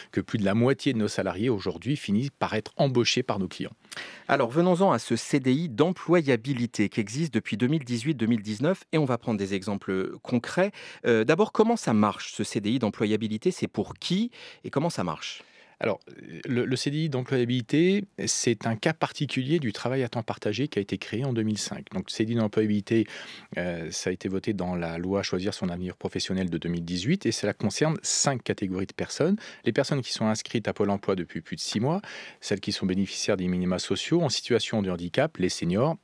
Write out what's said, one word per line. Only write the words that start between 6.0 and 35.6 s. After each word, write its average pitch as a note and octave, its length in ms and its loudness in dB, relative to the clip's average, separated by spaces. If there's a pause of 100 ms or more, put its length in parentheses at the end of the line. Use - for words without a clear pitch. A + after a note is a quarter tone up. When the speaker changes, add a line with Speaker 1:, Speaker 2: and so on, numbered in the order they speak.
Speaker 2:
qui - 100 -2
existe B2+ 320 -2
depuis - 240 -2
deux B2 120 2
mille D3+ 160 0
dix-huit A#2+ 300 -2
deux A2+ 120 0
mille A2+ 160 2
dix-neuf, G#2+ 400 -2 (100)
et D#3+ 60 2
on D3+ 80 4
va B2 100 2
prendre A2 220 -2
des G2 160 -2
exemples F#2+ 520 -2 (160)
concrets. F3 500 0 (340)
Euh, A2+ 180 6
d'abord, E3 280 4
comment A3+ 240 6
ça B2+ 180 0
marche, G#2 400 2
ce G#2+ 100 -4
C - 160 -2
D G#2 120 0
I C3+ 60 0
d'employabilité ? G#2+ 760 0
C'est - 160 -4
pour - 260 -4
qui G#3+ 360 0 (340)
et - 60 -8
comment D#3 200 0
ça G#2+ 140 -4
marche ? - 380 -6 (380)
Speaker 1:
Alors, - 200 0 (440)
le, A#2+ 200 0
le B2+ 120 0
C - 140 -2
D D3+ 140 -2
I E3 40 0
d'employabilité, C3 960 2 (220)
c'est - 400 0
un A2+ 80 2
cas D#3+ 180 0
particulier C#3+ 680 -2
du A#2 120 -2
travail C3 300 -2
à A#2 60 0
temps A2+ 160 -4
partagé G#2+ 420 -2
qui G#2 140 -2
a - 20 -2
été G2 160 -4
créé - 260 -4
en C3 80 -2
deux A2+ 120 0
mille G#2+ 120 0
cinq. - 280 -8 (100)
Donc, - 160 -4
le - 20 -10
C A2+ 120 0
D A2+ 80 0
I - 20 0
d'employabilité, G#2+ 720 2 (520)
euh, E2+ 340 -4
ça - 180 -4
a - 20 -2
été F#2 160 -6
voté F#2+ 260 -2
dans F2+ 200 -2
la E2+ 240 -4
loi F#2+ 240 0
Choisir F#2+ 320 -2
son F#2+ 140 -4
avenir F2+ 260 -6
professionnel F#2 560 -2
de E2+ 80 -2
deux E2+ 100 -4
mille E2+ 160 -2
dix-huit F#2 420 -2
et A#2 40 4
cela G#2 220 -2
concerne D3+ 500 0
cinq - 400 0
catégories F#2+ 440 -2
de - 60 -18
personnes. D#3+ 440 0 (280)
Les - 80 4
personnes C#3+ 300 2
qui - 100 -8
sont A2 140 0
inscrites A2 400 -2
à G2 60 0
Pôle G2+ 180 2
emploi G2 240 0
depuis F2 280 -4
plus - 120 -10
de D#2+ 60 -8
six - 180 -4
mois, D#3 240 0 (380)
celles - 180 -2
qui G2+ 140 -4
sont - 120 -4
bénéficiaires F#2+ 520 0
des F#2 100 -2
minima F2+ 320 0
sociaux, B2 440 0
en C#3 80 0
situation - 520 0
de F#2+ 80 0
handicap, F2+ 460 0
les F2+ 120 2
seniors, A2 540 0